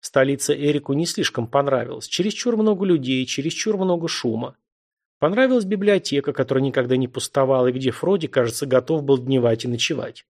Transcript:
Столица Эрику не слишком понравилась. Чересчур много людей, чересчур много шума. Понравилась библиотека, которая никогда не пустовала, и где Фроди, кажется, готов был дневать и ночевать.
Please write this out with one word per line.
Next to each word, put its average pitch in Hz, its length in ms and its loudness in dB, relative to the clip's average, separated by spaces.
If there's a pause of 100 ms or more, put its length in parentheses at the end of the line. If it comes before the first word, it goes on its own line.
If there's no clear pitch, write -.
Столица 139 480 0
Эрику 143 380 -2
не 147 140 0
слишком 135 420 -4
понравилась. 135 640 -2
Чересчур 220 480 -2
много 214 280 2
людей, 131 400 0
чересчур 165 520 -4
много 180 320 -2
шума. 120 480 -4 (600)
Понравилась 240 460 2
библиотека, 190 720 0
которая 131 280 0
никогда 127 360 2
не 127 100 0
пустовала, 131 600 2
и 127 40 2
где 131 200 -2
Фроди, 165 360 -2
кажется, 120 380 -2
готов 131 380 2
был 139 140 4
дневать 120 460 2
и 127 60 -4
ночевать. 120 640 -4